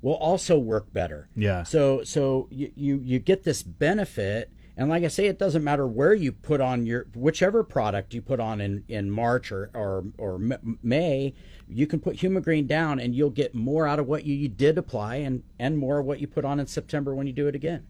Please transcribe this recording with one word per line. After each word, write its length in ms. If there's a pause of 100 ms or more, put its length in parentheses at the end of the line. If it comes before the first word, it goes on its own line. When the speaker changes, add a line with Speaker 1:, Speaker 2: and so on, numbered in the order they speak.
Speaker 1:
will 140
also 440
work 340
better. 440
Speaker 2:
Yeah. 280
Speaker 1:
So, 400
so 460
you, 260
you, 280
you 140
get 240
this 220
benefit, 880 (260)
and 120
like 140
I 60
say, 180
it 140
doesn't 240
matter 240
where 260
you 160
put 300
on 260
your, 300
whichever 480
product 500
you 80
put 160
on 220
in, 260
in 240
March 400
or, 240
or, 300 (120)
or 200
M-, 480
May, 500 (340)
you 200
can 100
put 200
Humigreen 500
down, 320
and 140
you'll 160
get 260
more 320
out 100
of 80
what 180
you, 120
you 120
did 300
apply, 380
and, 260 (160)
and 180
more 220
of 80
what 140
you 80
put 160
on 160
in 80
September 460
when 120
you 60
do 160
it 80
again. 340